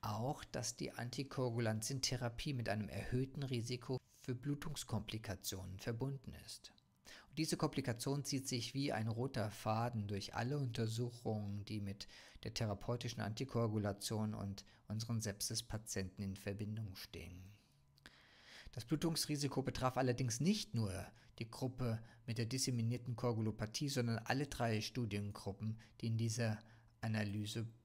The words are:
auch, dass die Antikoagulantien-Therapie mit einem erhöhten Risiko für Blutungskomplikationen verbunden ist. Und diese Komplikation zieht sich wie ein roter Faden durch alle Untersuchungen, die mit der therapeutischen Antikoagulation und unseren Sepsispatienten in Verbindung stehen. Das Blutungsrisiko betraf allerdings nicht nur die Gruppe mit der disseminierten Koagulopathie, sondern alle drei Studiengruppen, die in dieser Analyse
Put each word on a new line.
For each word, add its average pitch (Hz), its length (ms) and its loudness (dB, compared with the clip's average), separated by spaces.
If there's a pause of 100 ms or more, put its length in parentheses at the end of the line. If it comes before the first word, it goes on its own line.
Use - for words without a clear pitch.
auch, 110 420 0
dass - 320 -2
die - 160 -4
Antikoagulantien-Therapie 120 1600 0
mit 117 160 0
einem 104 200 2
erhöhten 131 520 0
Risiko 123 560 0 (240)
für 127 140 -2
Blutungskomplikationen 110 1400 -2
verbunden 131 540 -4 (120)
ist. - 280 -14 (560)
Und 135 100 -6
diese 156 180 2
Komplikation 139 640 2
zieht 131 240 0
sich 120 280 0
wie 139 160 2
ein 110 160 2
roter 113 420 0
Faden 110 580 2
durch 101 280 -2
alle 139 240 2
Untersuchungen, 110 1040 0
die 107 140 -2
mit 98 280 -6 (360)
der 113 100 -4
therapeutischen 113 680 0
Antikoagulation 107 1120 2
und 98 280 -4 (260)
unseren 110 320 0
Sepsispatienten 104 1000 -2
in 95 120 -2
Verbindung 104 600 -4
stehen. 90 460 -10 (1300)
Das 117 100 -6
Blutungsrisiko 151 760 2
betraf 131 340 2
allerdings 123 460 4
nicht 196 340 4
nur 107 160 4 (480)
die 113 100 -4
Gruppe 120 540 0 (240)
mit 113 100 0
der 120 80 2
disseminierten 120 720 2
Koagulopathie, 110 720 2
sondern 120 300 4
alle 139 300 0
drei 113 340 2
Studiengruppen, 104 1000 -2 (220)
die 117 60 0
in 113 100 4
dieser 113 420 2 (400)
Analyse 107 680 0 (200)